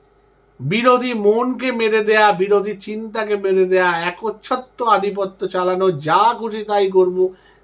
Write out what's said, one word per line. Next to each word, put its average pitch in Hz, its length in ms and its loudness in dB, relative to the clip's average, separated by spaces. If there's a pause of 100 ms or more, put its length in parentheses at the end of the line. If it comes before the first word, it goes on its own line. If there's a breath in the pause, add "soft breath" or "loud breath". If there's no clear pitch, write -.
(600)
বিরোধী 240 520 0
মনকে 240 600 0
মেরে 220 320 0
দেয়া, 214 280 4
বিরোধী 202 440 0
চিন্তাকে 214 600 -6
মেরে 190 280 0
দেয়া, 185 360 2
একচ্ছত্ব 214 840 -6
আধিপত্য 196 640 -2
চালানো, 185 420 0
যা 165 480 2
খুশি 220 260 -8
তাই 202 260 0
করব, 185 440 2 (300 soft breath)